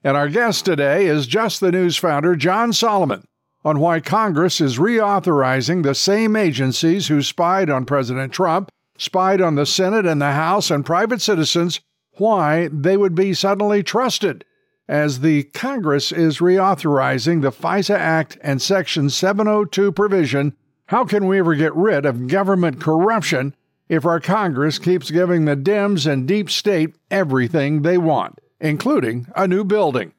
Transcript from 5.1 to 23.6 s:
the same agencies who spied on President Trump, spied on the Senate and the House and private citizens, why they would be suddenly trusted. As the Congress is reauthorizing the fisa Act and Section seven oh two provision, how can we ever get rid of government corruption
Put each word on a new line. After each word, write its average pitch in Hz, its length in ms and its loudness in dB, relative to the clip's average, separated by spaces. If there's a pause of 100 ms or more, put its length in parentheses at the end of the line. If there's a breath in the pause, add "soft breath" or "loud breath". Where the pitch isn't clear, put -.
the 139 100 2
same 214 440 0
agencies 160 720 0
who 147 120 2
spied 180 480 0
on 131 140 -2
President 127 480 -4
Trump, 185 400 -2 (260)
spied 185 440 0
on 165 140 2
the 143 100 0
Senate 190 400 0
and 156 160 0
the 143 100 0
House 170 400 0
and 143 140 0
private 208 340 0
citizens, 170 600 0 (320)
why 170 580 0
they 156 240 0
would 196 180 2
be 190 200 0
suddenly 202 500 0
trusted. 214 640 -2 (420)
As 147 320 -2
the 147 240 2
Congress 175 720 -4
is 160 240 0
reauthorizing 160 1040 2
the 135 100 0
fisa 190 460 -2
Act 160 440 -2
and 139 200 -2
Section 170 480 -2
seven 196 400 0
oh 214 160 2
two 196 260 0
provision, 147 640 0 (300)
how 240 180 0
can 196 240 0
we 196 120 2
ever 170 140 2
get 151 220 0
rid 165 300 2
of 123 240 -2
government 185 500 0
corruption 160 720 0 (360)